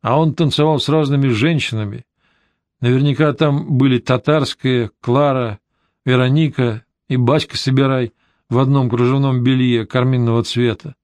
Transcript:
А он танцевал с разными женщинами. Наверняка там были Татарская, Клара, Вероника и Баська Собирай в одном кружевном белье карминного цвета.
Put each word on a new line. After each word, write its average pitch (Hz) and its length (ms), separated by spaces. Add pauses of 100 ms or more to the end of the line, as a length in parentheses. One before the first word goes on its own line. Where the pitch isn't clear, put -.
А 123 180
он 160 160
танцевал 151 440
с - 100
разными 143 400
женщинами. 117 760 (760)
Наверняка 139 540
там 147 420
были 127 220
Татарская, 127 920 (100)
Клара, 127 580 (460)
Вероника 127 800 (240)
и 131 80
Баська 131 420
Собирай 131 540 (360)
в 120 120
одном 135 280
кружевном 127 540
белье 123 440
карминного 123 580
цвета. 120 600